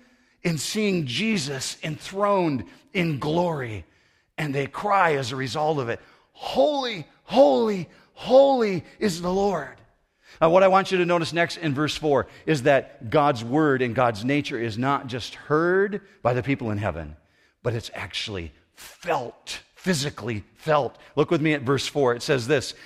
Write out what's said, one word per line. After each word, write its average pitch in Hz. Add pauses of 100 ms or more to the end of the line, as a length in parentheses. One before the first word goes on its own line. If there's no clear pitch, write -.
(420)
In 170
seeing 185
Jesus 143
enthroned 175 (280)
in 165
glory. 143 (540)
And 151
they 135
cry 185
as 135
a 139
result 151
of 117
it, 113 (320)
"Holy, 254 (160)
holy, 226 (260)
holy 240 (160)
is 175
the 175
Lord." 190 (600)
Now, 160
what 180
I 190
want 185
you 185
to 180
notice 170
next 170
in 160
verse 147
four 139 (180)
is 151
that 131
God's 143
word 131
and 117
God's 120
nature 139
is 113
not 135
just 117
heard 185 (200)
by 123
the 123
people 127
in 104
heaven, 80 (460)
but 117
it's 113
actually 92 (220)
felt, - (140)
physically 131 (120)
felt. 147 (180)
Look 147
with 160
me 156
at 139
verse 127
four. 127
It 120
says 127
this, 139 (120)